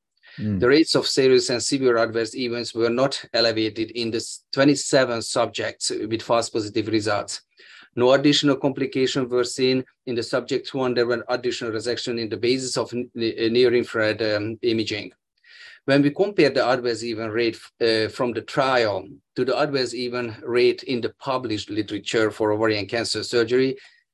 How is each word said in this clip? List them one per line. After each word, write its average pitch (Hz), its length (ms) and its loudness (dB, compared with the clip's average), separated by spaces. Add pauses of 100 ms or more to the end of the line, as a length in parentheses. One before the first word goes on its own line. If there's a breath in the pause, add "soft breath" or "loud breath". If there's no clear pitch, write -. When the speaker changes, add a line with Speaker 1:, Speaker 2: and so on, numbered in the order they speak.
(400 loud breath)
Speaker 1:
Mm. 104 200 -2
Speaker 2:
The 120 80 4
rates 151 260 4
of 135 140 2
serious 131 420 4
and 120 140 -2
severe 131 340 2
adverse 113 380 0
events 120 400 -6
were 117 160 2
not 131 420 0
elevated 110 560 0 (120)
in 113 100 -4
the 117 60 -2
s-, - 260 -10 (100)
twenty-seven 135 680 2
subjects - 680 -4
with 107 320 -4
false 117 260 0
positive 107 420 -4
results. 104 520 -2 (540 loud breath)
No 123 180 6
additional 139 440 4
complications 131 760 -2
were 123 120 2
seen. 127 400 0 (220 soft breath)
In 127 80 -6
the 117 80 -2
subject - 540 -4
one, 127 180 0
there 120 140 2
were 120 200 -2
additional 120 460 -4
resection 117 460 -4
in 110 100 -6
the 113 80 -6
basis 127 400 -2
of 117 160 -4
n-, 123 220 -6
n-, 113 360 0
near 120 220 4
infrared, 110 480 0
um, 107 400 -2
imaging. 113 500 -2 (720 loud breath)
When 139 180 4
we 143 80 2
compare 185 400 2
the 117 160 2
adverse 120 340 0
event 113 320 -6
rate, 113 240 0 (240)
uh, 110 280 2
from 120 240 -2
the 110 80 -6
trial 113 640 0 (300)
to 127 60 2
the 123 140 0
adverse 131 380 0
event 120 480 -6
rate 123 400 2
in 123 180 -4
the 110 180 -6
published 123 520 -4
literature 104 580 -2
for 107 220 0
ovarian 107 340 0
cancer 110 380 -4
surgery, 123 520 2 (380 loud breath)